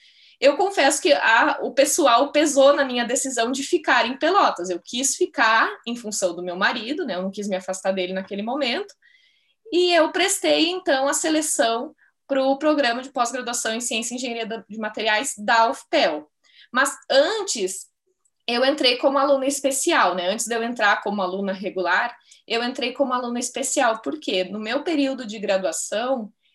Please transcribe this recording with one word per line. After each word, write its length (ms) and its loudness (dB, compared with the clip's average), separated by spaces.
eu 200 6
confesso 420 2
que 120 6
a, 500 4
o 100 -4
pessoal 600 4
pesou 420 6
na 100 2
minha 200 -2
decisão 460 -2
de 120 -4
ficar 440 2
em 120 -6
Pelotas. 500 2
Eu 160 -4
quis 320 -4
ficar 580 2
em 100 -6
função 400 -4
do 60 -8
meu 140 -6
marido, 500 -2
né? 80 -6
Eu 80 -6
não 80 -4
quis 180 -8
me 80 -2
afastar 360 -4
dele 200 -4
naquele 300 -8
momento. 520 -4
E 200 2
eu 200 4
prestei, 560 2
então, 400 0
a 60 0
seleção 800 -2
pro 320 0
programa 420 0
de 100 -12
pós-graduação 640 -4
em 60 -6
Ciência 320 -6
e 40 -8
Engenharia 280 -6
da, 240 -8
de 100 -14
Materiais 600 -2
da 320 4
ufpel. 600 -2
Mas 240 0
antes, 760 0
eu 180 0
entrei 340 2
como 200 2
aluna 280 2
especial, 680 2
né? 140 -4
Antes 180 -2
de 80 -2
eu 80 -2
entrar 400 0
como 200 -4
aluna 300 -4
regular, 640 -2
eu 160 -2
entrei 300 -6
como 220 0
aluna 240 -4
especial. 640 -2
Por 180 -6
quê? 240 -2
No 140 -10
meu 240 -4
período 440 -2
de 120 -10
graduação, 920 -2